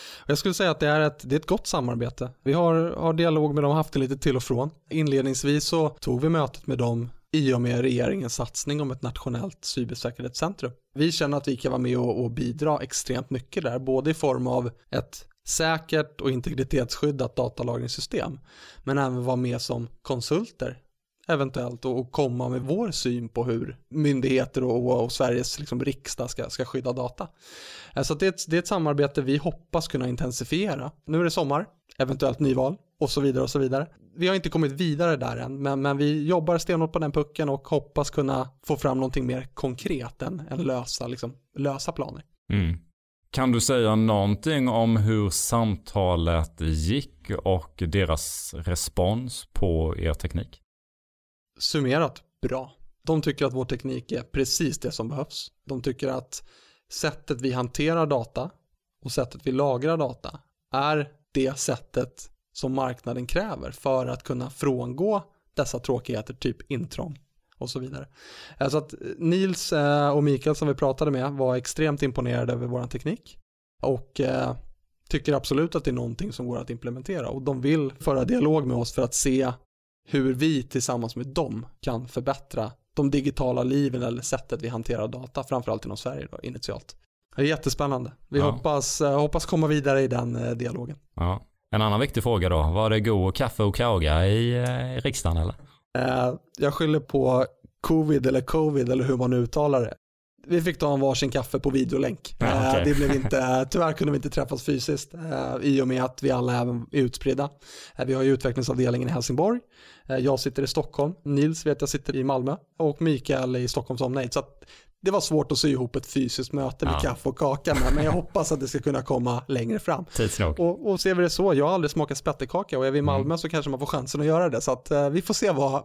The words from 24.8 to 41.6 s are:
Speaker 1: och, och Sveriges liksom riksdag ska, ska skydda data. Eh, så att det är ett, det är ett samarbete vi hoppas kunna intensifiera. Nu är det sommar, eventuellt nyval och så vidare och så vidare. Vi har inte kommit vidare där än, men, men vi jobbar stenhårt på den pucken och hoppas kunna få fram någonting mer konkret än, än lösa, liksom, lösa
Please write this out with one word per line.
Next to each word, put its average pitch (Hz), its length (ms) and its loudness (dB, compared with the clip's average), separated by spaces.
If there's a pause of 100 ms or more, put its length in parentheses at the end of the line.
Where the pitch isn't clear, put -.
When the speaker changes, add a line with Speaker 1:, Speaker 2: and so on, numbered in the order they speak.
Speaker 1:
och, 123 180 4
och 120 80 -2
Sveriges 123 480 0
liksom 127 240 -4
riksdag 131 460 -6
ska, - 200 -8
ska 127 160 -6
skydda 127 280 -4
data. 127 340 -6 (680)
Eh, 139 80 0
så 156 100 0
att 147 60 -6
det 185 60 2
är 190 40 6
ett, - 180 -6
det 160 100 2
är - 20 4
ett 175 80 -6
samarbete 147 540 2
vi 135 160 2
hoppas 160 500 -4
kunna 127 200 -2
intensifiera. 139 840 -2 (160)
Nu 156 120 2
är 175 40 4
det 165 80 2
sommar, 147 340 0 (320)
eventuellt 135 420 0
nyval 131 360 2 (240)
och 143 100 0
så 143 120 0
vidare 131 220 4
och 123 60 -2
så 143 100 0
vidare. 135 280 0 (280)
Vi 175 120 0
har 190 80 4
inte 180 140 -2
kommit 156 220 2
vidare 160 440 2
där 117 220 -4
än, 131 240 -6
men, 139 200 0
men 139 160 2
vi 147 300 2
jobbar 170 300 2
stenhårt 160 360 0
på 170 60 0
den 147 120 0
pucken 147 380 0
och 135 180 -4
hoppas 143 420 0
kunna 135 400 0 (140)
få 147 120 0
fram 135 220 0
någonting 131 280 -2
mer 127 280 -4
konkret - 680 -6
än, 160 280 -6
än 170 140 -4
lösa, 123 440 -4
liksom, 127 260 -8 (240)
lösa 139 340 -2